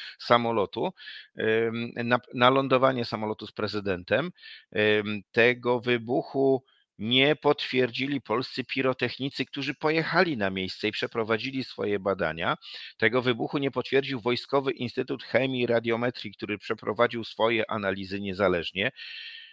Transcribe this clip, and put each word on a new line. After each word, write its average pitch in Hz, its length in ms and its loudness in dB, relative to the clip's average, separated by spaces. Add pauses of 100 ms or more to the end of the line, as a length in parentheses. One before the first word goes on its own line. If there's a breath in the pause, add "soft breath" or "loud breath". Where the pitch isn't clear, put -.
(180 loud breath)
samolotu, 117 760 2 (440 loud breath)
em, 113 600 0
na, 120 220 2 (160)
na 123 160 6
lądowanie 131 540 4
samolotu 107 420 -4
z - 60 -18
prezydentem. 101 800 -2 (420 soft breath)
Em, 107 480 2 (120)
tego 123 480 4
wybuchu 127 840 0 (340)
nie 131 380 4
potwierdzili 131 840 0
polscy 123 440 -4
pirotechnicy, 131 800 -2
którzy 139 300 -6
pojechali 160 600 2
na 101 140 0
miejsce 95 380 -2
i - 40 0
przeprowadzili 117 720 -2
swoje 104 340 -2
badania. 92 580 0 (400 loud breath)
Tego 113 260 2
wybuchu 127 360 -2
nie 139 120 0
potwierdził 135 500 0
Wojskowy 131 520 0
Instytut 123 500 -6
Chemii 127 400 0
i 120 40 2
Radiometrii, 117 640 -2
który 104 260 -6
przeprowadził 113 680 0
swoje 110 460 0
analizy 98 500 -4
niezależnie. 95 720 0 (600 loud breath)